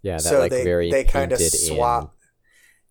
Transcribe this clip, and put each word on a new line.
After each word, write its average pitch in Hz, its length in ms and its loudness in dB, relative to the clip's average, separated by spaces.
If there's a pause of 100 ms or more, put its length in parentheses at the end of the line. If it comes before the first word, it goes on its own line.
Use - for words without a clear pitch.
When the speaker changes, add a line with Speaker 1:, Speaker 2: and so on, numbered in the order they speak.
Speaker 1:
Yeah, 95 140 -6
that, 80 60 -4
Speaker 2:
so 85 180 2
Speaker 1:
like, 85 100 0
Speaker 2:
they, - 140 -2
Speaker 1:
very 87 260 0
Speaker 2:
they 131 140 2
kinda 135 320 2
Speaker 1:
painted 82 180 0
in. 80 220 -2
Speaker 2:
swap. 120 400 -2 (760)